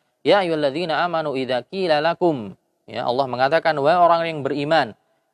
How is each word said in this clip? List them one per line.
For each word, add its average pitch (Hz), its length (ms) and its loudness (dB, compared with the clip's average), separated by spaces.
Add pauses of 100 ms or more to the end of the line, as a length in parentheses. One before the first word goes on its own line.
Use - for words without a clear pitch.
(220)
"Ya 190 240 4
ayyuhalladzina 156 560 -2
amanu 160 320 -4
idza 127 320 -4
qila 180 320 0
lakum." 156 560 -2 (320)
Ya, 113 160 -8
Allah 131 240 0
mengatakan, 139 560 0
"Wahai 165 160 4
orang 170 320 4
yang 156 160 -6
beriman, 143 480 0 (400)